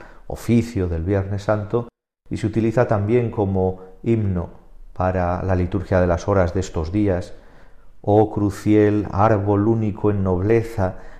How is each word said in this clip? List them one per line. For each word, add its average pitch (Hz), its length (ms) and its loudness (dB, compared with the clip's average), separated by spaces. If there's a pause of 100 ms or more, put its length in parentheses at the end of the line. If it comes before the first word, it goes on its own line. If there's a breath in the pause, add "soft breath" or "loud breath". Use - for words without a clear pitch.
(280 loud breath)
oficio 110 600 0
del 82 160 -4
Viernes 98 400 -2
Santo, 107 460 -2 (400)
y - 80 -4
se 113 100 -2
utiliza 113 400 0
también 113 420 0
como 95 520 0 (220 loud breath)
himno 101 480 0 (420)
para 90 500 -2
la 95 120 0
liturgia 90 440 0
de 90 80 4
las 87 220 0
horas 92 240 2
de 95 80 -2
estos 85 320 -6
días. 101 400 0 (640 soft breath)
"Oh 107 320 4
cruciel, 104 800 2
árbol 101 560 2
único 107 440 0
en 101 120 -2
nobleza, 95 760 0 (200 loud breath)